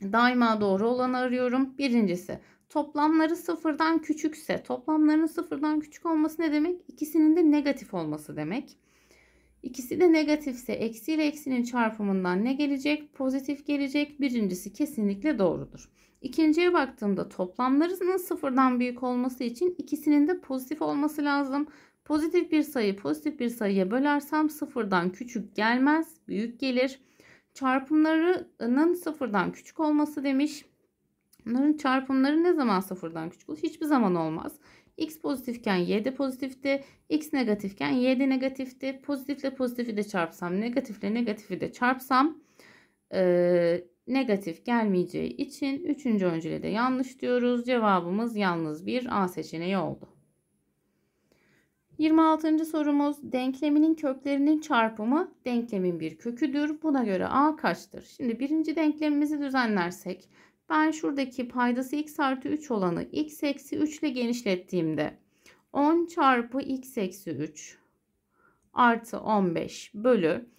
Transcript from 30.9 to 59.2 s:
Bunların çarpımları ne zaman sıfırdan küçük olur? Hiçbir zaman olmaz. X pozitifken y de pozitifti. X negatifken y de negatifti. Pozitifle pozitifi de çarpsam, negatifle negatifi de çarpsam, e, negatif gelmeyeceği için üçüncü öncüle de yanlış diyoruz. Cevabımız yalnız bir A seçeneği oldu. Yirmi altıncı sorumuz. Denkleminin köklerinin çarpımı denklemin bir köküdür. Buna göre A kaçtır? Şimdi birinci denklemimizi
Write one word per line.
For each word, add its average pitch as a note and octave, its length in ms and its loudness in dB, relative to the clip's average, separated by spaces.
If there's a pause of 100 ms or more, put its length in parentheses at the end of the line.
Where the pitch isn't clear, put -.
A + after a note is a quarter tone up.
Bunların C4+ 300 2
çarpımları C4+ 680 2
ne F4+ 80 4
zaman A#3 280 2
sıfırdan E3 500 -8
küçük - 200 -20
olur? D#4 120 -8
Hiçbir D#4+ 240 -6
zaman A#3 280 4
olmaz. D#3+ 380 -2 (440)
X - 220 -8
pozitifken A#3+ 580 -4
y F#3 280 0
de C4 100 -2
pozitifti. C4+ 720 -4 (240)
X D4+ 240 -2
negatifken A3+ 580 -2
y B3+ 280 2
de C4+ 100 2
negatifti. C4 760 -4
Pozitifle C4+ 520 -6
pozitifi B3 420 -4
de G#3 60 0
çarpsam, F3+ 580 -4
negatifle A3+ 540 -4
negatifi G#3 460 -4
de D#3+ 120 -6
çarpsam, C4 680 0 (760)
e, F3 720 4 (220)
negatif G3+ 580 0
gelmeyeceği F#3 720 0
için C#4+ 480 -6
üçüncü A#3 420 0
öncüle D#3+ 360 -2
de D#3+ 60 -6
yanlış B3+ 520 -2
diyoruz. B3 460 0
Cevabımız G#3+ 680 0
yalnız E3+ 500 -2
bir A#3 360 -2
A F#3 60 0
seçeneği F3 500 -4
oldu. D3 300 -6 (1900)
Yirmi D#4 240 6
altıncı D#4 420 4
sorumuz. D4 680 0
Denkleminin D4 640 2
köklerinin C#4+ 640 0
çarpımı A#3+ 720 0 (120)
denklemin G3+ 560 -2
bir D#3 180 -8
köküdür. D4 640 -2
Buna C4+ 220 0
göre F#3 220 0
A F#3+ 300 2
kaçtır? - 600 -6
Şimdi A#3 240 -4
birinci D4+ 360 -2
denklemimizi D4+ 640 0